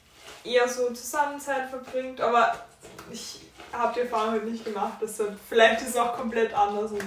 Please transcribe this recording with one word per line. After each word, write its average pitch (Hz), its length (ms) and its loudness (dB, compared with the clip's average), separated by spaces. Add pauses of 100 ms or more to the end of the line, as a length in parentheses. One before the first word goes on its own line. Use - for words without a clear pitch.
(440)
eher 247 240 4
so 247 240 -2
zusammen 285 460 -2
Zeit 262 300 -4
verbringt. 262 520 -8
Aber - 440 4 (480)
ich - 280 -14 (320)
hab 240 220 0
die 247 60 0
Erfahrung 226 320 0
halt 214 180 0
nicht 226 140 -6
gemacht, 220 360 -4
deshalb 208 380 -2 (100)
vielleicht 233 340 6
ist 233 80 -8
es 240 60 -2
auch 240 200 2
komplett 220 380 0
anders 208 380 2
und 202 140 -4